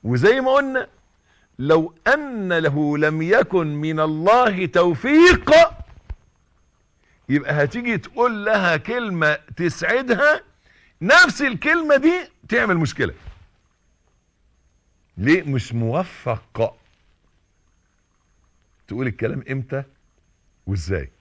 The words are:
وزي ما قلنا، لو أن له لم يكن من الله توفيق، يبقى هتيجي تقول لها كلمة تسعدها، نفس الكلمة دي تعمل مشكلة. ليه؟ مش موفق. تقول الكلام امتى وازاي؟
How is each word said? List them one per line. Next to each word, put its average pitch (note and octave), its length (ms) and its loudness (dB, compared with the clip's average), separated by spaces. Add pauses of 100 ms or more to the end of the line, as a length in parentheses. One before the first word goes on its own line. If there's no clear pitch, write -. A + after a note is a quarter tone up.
وزي D#3+ 380 2
ما C4 120 0
قلنا، C4+ 340 -2 (720)
لو D#3+ 360 2 (120)
أن B3 460 -2
له D3 440 -2
لم D#3 240 0
يكن F3+ 460 0
من D3+ 320 -6
الله F#3 640 0
توفيق، C4+ 880 4 (1800)
يبقى C#3+ 340 0
هتيجي A#3 340 -4
تقول A3+ 480 -4
لها F#3+ 320 0
كلمة F#3 560 -2
تسعدها، G3 1080 -2 (580)
نفس C#4+ 400 4
الكلمة D4 540 0
دي D#4+ 340 0 (200)
تعمل A3 280 0
مشكلة. C#3 360 -2 (2000)
ليه؟ D3 260 2
مش C3+ 300 -6
موفق. A#2 1040 -6 (2000)
تقول B2 200 -6
الكلام A#2 440 -6
امتى C3+ 320 -8 (840)
وازاي؟ E2+ 420 -6 (120)